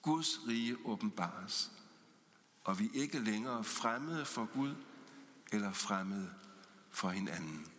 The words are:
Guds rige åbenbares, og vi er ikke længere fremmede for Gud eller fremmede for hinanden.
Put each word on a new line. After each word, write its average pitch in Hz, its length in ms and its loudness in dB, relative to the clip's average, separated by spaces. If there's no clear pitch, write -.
Guds 156 460 2
rige 117 380 2
åbenbares, 95 840 0
og 95 160 2
vi 107 60 6
er 131 160 0
ikke 143 180 0
længere 113 440 2
fremmede 139 640 2
for 117 200 0
Gud 139 300 0
eller 101 220 2
fremmede 95 600 0
for - 200 0
hinanden. 80 580 -2